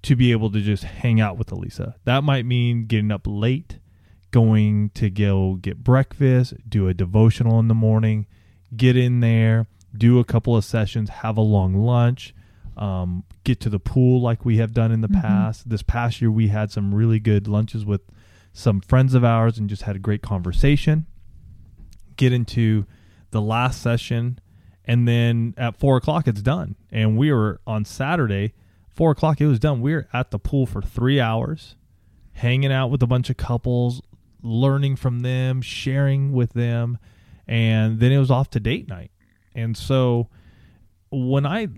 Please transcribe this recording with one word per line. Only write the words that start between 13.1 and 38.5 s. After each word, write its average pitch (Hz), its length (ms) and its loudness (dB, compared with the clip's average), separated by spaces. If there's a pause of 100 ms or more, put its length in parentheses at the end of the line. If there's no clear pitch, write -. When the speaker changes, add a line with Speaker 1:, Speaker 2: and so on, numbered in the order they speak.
Speaker 1:
get 123 180 0
to 110 100 -4
the 101 100 -2
pool 127 400 2
like 117 240 -2
we 113 140 2
have 113 160 -2
done 113 180 0
in 113 80 0
the 110 80 -2
Speaker 2:
Mm-hmm. 101 140 2
Speaker 1:
past. 107 460 -2
This 110 140 -4
past 120 380 -4
year, 117 100 2
we 110 180 2
had 104 220 -2
some 101 240 -4
really 113 240 2
good 104 300 0
lunches 107 360 -2
with 101 180 -2 (500)
some 98 280 0
friends 131 340 2
of 123 100 6
ours 113 340 2
and 104 100 -4
just 101 140 -8
had 101 140 -6
a 95 40 -10
great 104 220 -2
conversation. 143 840 2 (1120)
Get 127 160 4
into 113 540 0 (440)
the 110 120 -2
last 117 400 -2
session, 120 560 -4 (460)
and 120 240 2
then 117 480 0
at 120 200 -6
four 135 200 2
o'clock, 156 320 0
it's 104 140 -4
done. 131 340 -4 (140)
And 110 260 0
we 143 160 2
were 107 340 0
on 107 180 -4
Saturday, 117 680 -4 (360)
four 160 220 2
o'clock, 156 300 0
it 147 60 2
was 135 120 2
done. 139 240 0
We 143 120 0
were 147 180 -6
at 127 180 -4
the 107 80 -6
pool 135 280 -2
for 107 140 -8
three 131 400 0
hours, 120 560 -4 (560)
hanging 135 400 0
out 131 180 -2
with 131 120 0
a 120 40 2
bunch 127 220 0
of 131 80 -4
couples, 123 640 -2 (420)
learning 135 540 0
from 120 240 -4
them, 127 400 -2
sharing 139 720 -2
with 123 220 0
them, 117 440 -2 (480)
and 110 540 2
then 123 120 4
it 139 60 4
was 131 120 2
off 131 200 2